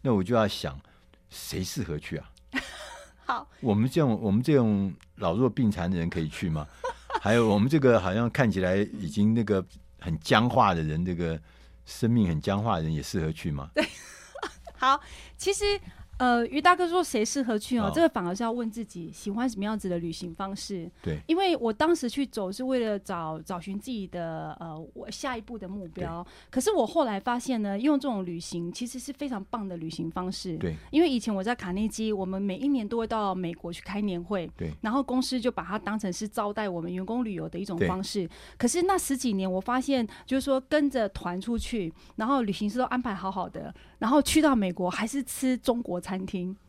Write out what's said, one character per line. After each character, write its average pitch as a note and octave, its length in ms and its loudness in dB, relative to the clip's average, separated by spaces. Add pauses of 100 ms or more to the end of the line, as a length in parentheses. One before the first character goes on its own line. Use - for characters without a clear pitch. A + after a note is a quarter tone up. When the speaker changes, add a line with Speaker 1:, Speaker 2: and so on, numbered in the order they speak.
Speaker 1:
那 C3 120 4
我 G2 80 6
就 A2+ 140 2
要 A2 100 6
想， C#2+ 320 -4 (520)
谁 - 340 -6
适 A#2 180 -6
合 D#2+ 160 -4
去 - 200 -8
啊？ - 120 -12 (220)
Speaker 2:
<laughs> - 720 -12
好。 B3+ 220 -4 (140)
Speaker 1:
我 A2+ 120 4
们 A2 160 4
这 E3 120 2
种， A#2 200 4
我 G#2+ 80 0
们 G2+ 140 4
这 D#3 100 4
种 G#2 400 4 (220)
老 F2 200 2
弱 B2 140 4
病 A2 220 2
残 F2+ 180 0
的 F#2 80 0
人 E2+ 120 0
可 F2 100 -2
以 D#2+ 80 0
去 F2 220 -4
吗？ D2+ 180 -2 (240)
<laughs> - 300 -8
还 A2 140 4
有 A#2 120 6
我 G#2 100 6
们 A2+ 120 4
这 D#3 100 4
个 B2 180 8
好 F#2 160 2
像 A#2 160 2
看 A#2 220 2
起 F#2 80 0
来 F#2 160 4
已 G2 320 -2
经 G#2 260 4
那 A#2 120 2
个 G2 200 2 (360)
很 D#2+ 180 -4
僵 A#2+ 300 4
化 G#2+ 240 6
的 E2 100 2
人， D#2 220 0
这 F2+ 100 -2
个 E2 240 -2 (460)
生 - 260 0
命 A2 160 4
很 D#2 140 0
僵 G2+ 200 0
化 A2 140 2
的 D#2+ 80 0
人 D#2+ 100 0
也 D2 80 -2
适 F2+ 200 -2
合 D#3 100 0
去 D#3+ 180 -6
吗？ C#2 240 -6
Speaker 2:
对。 D#4 120 2 (460)
<laughs> - 440 -14
好， C4+ 240 4 (380)
其 G4 160 0
实， G#4 100 -2 (540)
呃， A#3+ 300 4
于 C#4+ 140 0
大 F4 140 8
哥 F4 120 0
说 F4 160 2
谁 D#4+ 220 0
适 C#4 180 -2
合 A3 140 0
去 A#3+ 200 -2
哦， G#3 100 2
Speaker 1:
哦。 G3 60 0
Speaker 2:
这 D#4 60 2
个 E4 80 8
反 F#3+ 180 0
而 F3 80 0
是 G3+ 80 -4
要 A3+ 100 0
问 A#3 180 -2
自 G#3+ 160 -8
己 E3+ 260 -12
喜 - 200 -8
欢 A#3+ 180 -2
什 G#3+ 80 -6
么 G3 80 -2
样 G#3+ 120 -2
子 G3+ 120 -4
的 F3 100 0
旅 E3 120 -4
行 E3+ 220 -8
方 G3 220 -6
式。 F3+ 340 -8 (120)
Speaker 1:
对。 D#3 260 -2
Speaker 2:
因 E4 80 4
为 F4+ 220 4
我 A3+ 160 0
当 D#4 200 4
时 B3+ 160 0
去 C#4 160 -2
走 F#3+ 240 -4
是 A3+ 140 -6
为 B3+ 160 0
了 A3 180 0
找， E3 440 -6
找 F3 180 -8
寻 F#3+ 180 -8
自 C4 140 -8
己 G3+ 160 -6
的， D#3+ 520 -6
呃， D#3+ 200 -10 (140)
我 - 180 -12
下 B3+ 240 -6
一 A3+ 60 -8
步 A3+ 160 -12
的 G3 100 -10
目 F#3+ 220 -10
标。 E3+ 340 -8
Speaker 1:
对。 - 80 -16 (200)
Speaker 2:
可 C4 100 0
是 G#4+ 100 2
我 C4+ 160 4
后 D#4 160 2
来 G#3 160 0
发 A#3+ 180 0
现 B3 240 -2
呢， G3+ 160 -2
用 C#4+ 220 4
这 C#4+ 80 -4
种 G3+ 180 -2
旅 F3 140 -6
行 E3+ 320 -6
其 A#3+ 160 -6
实 B3+ 100 -10
是 C4 140 -10
非 C#4+ 160 -6
常 G#3 180 -4
棒 G#3+ 220 -6
的 F3 80 -8
旅 E3 140 -6
行 E3 200 -6
方 F3+ 220 -4
式。 F3 260 -6
Speaker 1:
对。 F2 160 -2 (160)
Speaker 2:
因 D4+ 120 6
为 F4 80 6
以 B3 100 2
前 A3 140 -2
我 F#3+ 100 -2
在 G#3 100 0
卡 F3+ 200 -6
内 G#3 120 0
基， A3 280 -2
我 F#3+ 100 -2
们 F#3+ 180 -4
每 G3 140 -2
一 C#4 140 -2
年 A#3+ 180 0
都 A3+ 100 -2
会 A3+ 80 0
到 G#3+ 300 0
美 F3 180 -4
国 E3+ 200 -10
去 - 80 -12
开 G3 180 -6
年 F#3 240 -2
会。 F3 320 -4
Speaker 1:
对。 D#2+ 160 -4 (100)
Speaker 2:
然 G#3+ 120 -2
后 C#4 100 2
公 B3+ 180 0
司 B3+ 200 -2
就 B3 100 2
把 E3+ 140 -6
它 F#3+ 120 -6
当 G#3+ 220 -4
成 F#3+ 140 -2
是 G#3+ 120 -6
招 G#3 280 -4
待 G#3 160 -2
我 F3 100 -4
们 F3 140 -6
员 F#3 120 -4
工 A#3 200 -2
旅 G#3 80 -6
游 D#3+ 160 -6
的 E3+ 100 -8
一 G3 60 -4
种 F3+ 140 -6
方 F#3 220 2
式。 G3 240 -2
Speaker 1:
对。 D#3 60 -10 (260)
Speaker 2:
可 A#3+ 120 -2
是 E4+ 140 2
那 F#4+ 140 4
十 C4+ 200 -2
几 A#3+ 160 0
年， F#3+ 180 0
我 F#3 80 0
发 A#3+ 220 0
现 B3+ 260 2 (180)
就 C4+ 140 0
是 - 20 0
说 C4+ 280 2
跟 D4 200 4
着 A3+ 200 0
团 F3+ 320 -6
出 A#3 160 -2
去， G3 360 -4 (220)
然 A3 100 -2
后 C4 180 4
旅 G3+ 100 0
行 G#3 160 0
社 A#3 100 -2
都 B3+ 60 2
安 B3+ 160 -2
排 A#3 120 -2
好 F#3 160 -4
好 F#3+ 200 -4
的， - 240 -10 (260)
然 A3 100 2
后 C#4+ 120 8
去 D4+ 200 4
到 C#4+ 140 6
美 F#3+ 160 2
国 F3+ 180 -2
还 G3+ 160 -2
是 C4+ 160 -4
吃 B3+ 360 0
中 A#3+ 260 0
国 F3+ 160 -4
餐 F#3+ 260 -6
厅。 F#3 300 -4 (140)